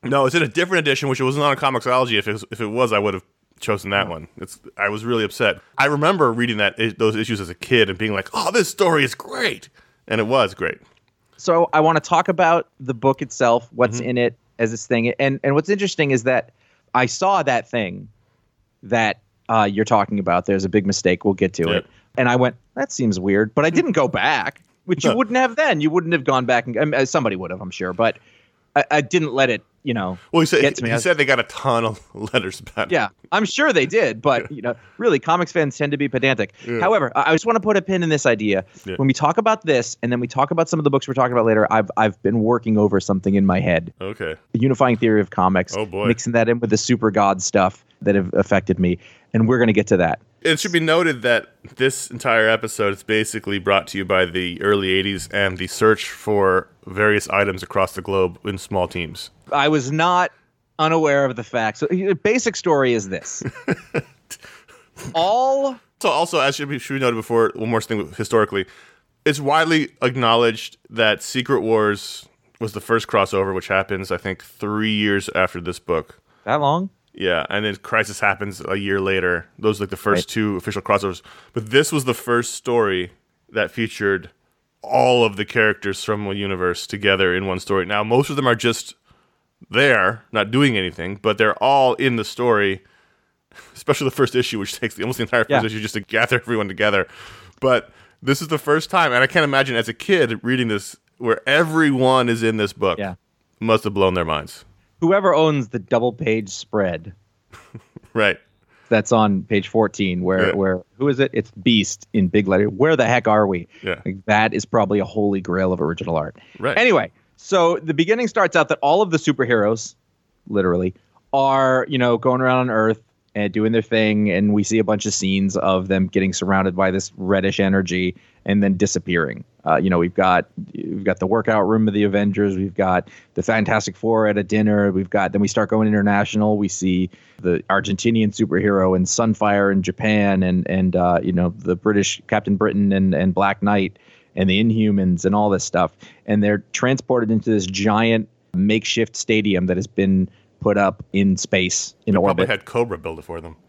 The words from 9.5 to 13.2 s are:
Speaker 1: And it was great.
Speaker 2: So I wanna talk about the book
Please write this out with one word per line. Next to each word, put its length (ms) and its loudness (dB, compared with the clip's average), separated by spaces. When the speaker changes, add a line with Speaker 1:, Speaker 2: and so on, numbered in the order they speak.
Speaker 1:
And 140 -2
it 40 0
was 300 2
great. 240 -6
Speaker 2:
So 360 2
I 80 4
wanna 200 4
talk 280 0
about 400 2
the 160 -8
book 280 0